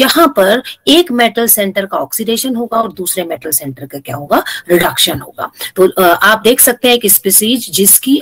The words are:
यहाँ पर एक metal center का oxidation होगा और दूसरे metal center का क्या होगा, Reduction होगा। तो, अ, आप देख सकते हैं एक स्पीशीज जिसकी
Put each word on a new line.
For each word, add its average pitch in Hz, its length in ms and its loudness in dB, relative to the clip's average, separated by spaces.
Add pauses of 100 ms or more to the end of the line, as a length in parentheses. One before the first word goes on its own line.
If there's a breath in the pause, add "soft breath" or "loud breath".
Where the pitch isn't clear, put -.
यहाँ 294 280 2
पर 214 340 2 (240 loud breath)
एक 320 260 4
metal 233 340 0
center 196 400 -2
का 175 120 -6
oxidation 226 560 -4
होगा 226 260 -2
और 214 120 -4
दूसरे 180 320 -6
metal 160 260 -8
center 143 360 -6
का 143 120 -14
क्या 143 180 -10
होगा, 165 280 0 (260 loud breath)
Reduction 165 480 2
होगा। - 340 -12 (240 loud breath)
तो, 185 120 4
अ, 190 140 0
आप 190 420 4
देख 254 160 4
सकते 247 280 2
हैं 240 60 4
एक 240 120 -2
स्पीशीज 214 640 -2
जिसकी 202 500 2